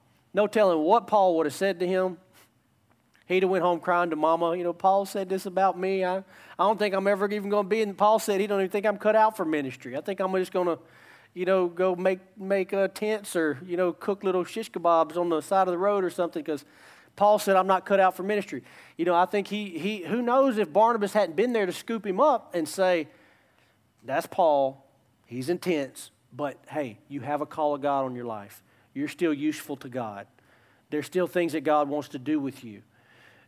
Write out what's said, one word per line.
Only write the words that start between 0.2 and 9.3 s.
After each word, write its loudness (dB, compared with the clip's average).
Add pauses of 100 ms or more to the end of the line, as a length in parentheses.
No 2
telling 4
what 4
Paul 4
would 2
have -4
said -2
to -2
him. -2 (1080)
He'd 2
have 2
went 2
home 2
crying 2
to -2
mama, 2
"You -6
know, -2
Paul 2
said -6
this -4
about 0
me. -2
I, -2
I -8 (340)
don't 2
think 0
I'm 0
ever 2
even -4
gonna 0
be 0
in." -2
Paul 4
said 0
he 0
don't 0
even -2
think -2
I'm 0
cut 2
out 4